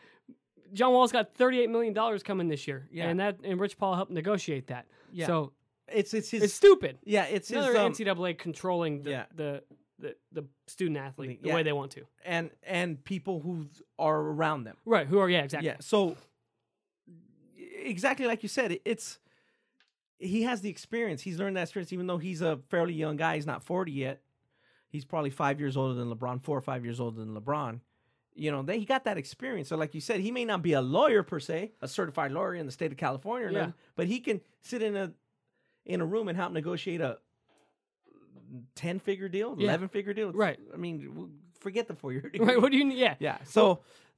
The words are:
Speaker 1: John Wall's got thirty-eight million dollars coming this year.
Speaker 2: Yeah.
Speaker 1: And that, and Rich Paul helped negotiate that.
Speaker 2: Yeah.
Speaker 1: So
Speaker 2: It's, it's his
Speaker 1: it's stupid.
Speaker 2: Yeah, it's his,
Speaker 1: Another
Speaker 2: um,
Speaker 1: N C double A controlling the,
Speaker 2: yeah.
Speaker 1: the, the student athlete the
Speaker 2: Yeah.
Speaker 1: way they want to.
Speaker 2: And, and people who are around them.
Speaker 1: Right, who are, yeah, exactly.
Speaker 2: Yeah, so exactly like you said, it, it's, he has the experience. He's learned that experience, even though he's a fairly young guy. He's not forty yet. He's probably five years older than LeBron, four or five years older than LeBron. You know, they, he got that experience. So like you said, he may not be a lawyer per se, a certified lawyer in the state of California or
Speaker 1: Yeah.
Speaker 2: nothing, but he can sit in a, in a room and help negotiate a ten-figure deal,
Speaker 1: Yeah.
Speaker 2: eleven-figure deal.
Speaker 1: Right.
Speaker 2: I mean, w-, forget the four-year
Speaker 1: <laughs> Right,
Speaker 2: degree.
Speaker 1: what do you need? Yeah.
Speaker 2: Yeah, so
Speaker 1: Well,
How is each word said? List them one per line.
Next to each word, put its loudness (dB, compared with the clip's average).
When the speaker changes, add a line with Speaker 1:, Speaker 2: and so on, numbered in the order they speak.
Speaker 1:
John 6
Wall's 8
got 0
thirty-eight 4
million 2
dollars 0
coming 0
this -2
year. -6
Speaker 2:
Yeah. -4
Speaker 1:
And 0
that, 0
and -2
Rich -2
Paul 0
helped -4
negotiate -2
that. -10
Speaker 2:
Yeah. -4
Speaker 1:
So 0
Speaker 2:
It's, 0
it's -2
his 0
Speaker 1:
it's 2
stupid. 8
Speaker 2:
Yeah, 2
it's -2
his, -2
Speaker 1:
Another 4
Speaker 2:
um, 6
Speaker 1:
N 0
C -4
double 0
A -2
controlling -2
the, -6
Speaker 2:
yeah. -4
Speaker 1:
the, -6
the -8
student -4
athlete -10
the -4
Speaker 2:
Yeah. 2
Speaker 1:
way 2
they 0
want -4
to. -18
Speaker 2:
And, -4
and -4
people -6
who -6
are 2
around 0
them. -14
Speaker 1:
Right, 4
who 6
are, 6
yeah, 4
exactly. -2
Speaker 2:
Yeah, -4
so 4
exactly -2
like 0
you -4
said, 0
it, -6
it's, -4
he 0
has -2
the -6
experience. -4
He's -6
learned -2
that 0
experience, -6
even -4
though -2
he's -4
a 0
fairly 2
young -2
guy. 2
He's -4
not -6
forty -4
yet. -4
He's -10
probably -2
five 0
years -2
older 0
than -4
LeBron, -4
four -2
or -2
five -6
years -6
older -6
than -8
LeBron. -4
You -4
know, -2
they, -2
he -4
got 0
that -2
experience. -8
So -4
like -2
you -8
said, -2
he -2
may -2
not 0
be 2
a 4
lawyer 6
per -4
se, -4
a -6
certified -2
lawyer -2
in -8
the -10
state -4
of -14
California -4
or -2
Speaker 1:
Yeah. 0
Speaker 2:
nothing, -2
but 0
he 0
can -2
sit -6
in -2
a, -4
in -2
a 0
room 0
and -2
help -2
negotiate -4
a -2
ten-figure -4
deal, -4
Speaker 1:
Yeah. 2
Speaker 2:
eleven-figure -2
deal. -4
Speaker 1:
Right. 0
Speaker 2:
I -12
mean, -6
w-, -12
forget -4
the -8
four-year -6
Speaker 1:
<laughs> -8
Right, -12
Speaker 2:
degree. 6
Speaker 1:
what 8
do 8
you 6
need? 2
Yeah. 4
Speaker 2:
Yeah, -2
so 6
Speaker 1:
Well, 4